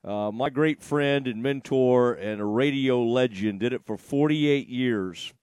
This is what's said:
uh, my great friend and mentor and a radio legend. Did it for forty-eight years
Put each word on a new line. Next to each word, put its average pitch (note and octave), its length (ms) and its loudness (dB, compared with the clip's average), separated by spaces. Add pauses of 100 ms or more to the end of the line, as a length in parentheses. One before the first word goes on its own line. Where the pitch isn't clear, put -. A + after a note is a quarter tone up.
uh, G#2 280 -4
my C3 180 -4
great D3+ 320 0
friend C#3+ 440 0
and A2+ 160 -6
mentor B2+ 680 2
and G#2 300 -6
a - 20 -2
radio B2+ 580 2
legend. A2 580 0
Did A#2+ 120 0
it - 140 -8
for G#2+ 100 -6
forty-eight D3 720 0
years A2 640 -2 (100)